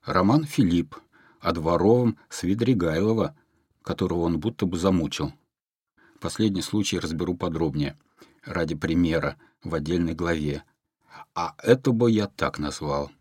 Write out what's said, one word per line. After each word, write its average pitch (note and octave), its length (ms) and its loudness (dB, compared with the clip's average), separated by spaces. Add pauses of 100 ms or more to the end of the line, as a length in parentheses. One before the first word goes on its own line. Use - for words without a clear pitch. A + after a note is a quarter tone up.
Роман G#2 400 2
Филипп F2 520 0 (440)
о E2+ 140 -2
дворовом F2+ 640 2 (100)
Свидригайлова, G2+ 1040 0 (460)
которого F2 400 -2
он E2+ 180 0
будто - 280 -2
бы F2 100 -4
замучил. E2 560 0 (880)
Последний F#2+ 400 0
случай G2 380 -2
разберу E2+ 360 -4
подробнее, D#2+ 640 -2 (460)
ради E2 320 -4
примера, D#2+ 640 0 (260)
в D#2+ 100 -6
отдельной E2 400 0
главе. D#2 500 -2 (680)
А - 240 -6
это C3 340 4
бы A#2 200 4
я G#2+ 160 2
так - 320 -4
назвал C#2+ 500 -4 (120)